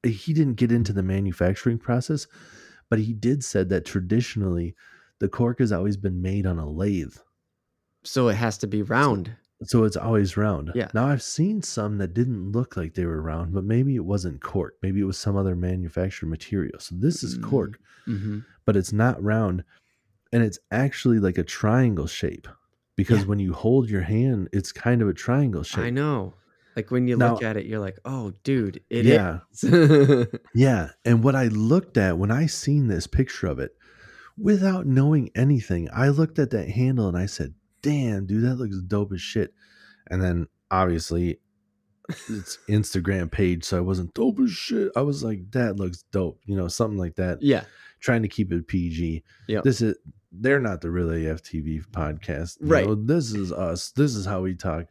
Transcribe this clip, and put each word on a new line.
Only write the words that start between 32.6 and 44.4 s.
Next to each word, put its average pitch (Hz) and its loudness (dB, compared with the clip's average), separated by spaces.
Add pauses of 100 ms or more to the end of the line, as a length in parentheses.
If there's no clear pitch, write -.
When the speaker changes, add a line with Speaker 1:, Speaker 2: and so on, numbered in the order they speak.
Speaker 1:
this - 0
picture - -2
of 67 -4
it, - -8 (600)
without 190 2
knowing 139 4
anything, 110 2
I 123 2
looked 156 2
at 139 0
that 98 -2
handle 123 2
and 87 0
I 92 0
said, 73 -8 (260)
"Damn, 120 0
dude, 107 0
that 127 0
looks 101 -6
dope 101 -2
as 87 -6
shit." - -4 (560)
And 92 0
then 87 0 (200)
obviously 87 0 (880)
it's 104 -10
Speaker 2:
<laughs> - -12
Speaker 1:
Instagram 98 0
page, 90 0
so 92 -2
I - 0
wasn't, 90 -2
"Dope 233 0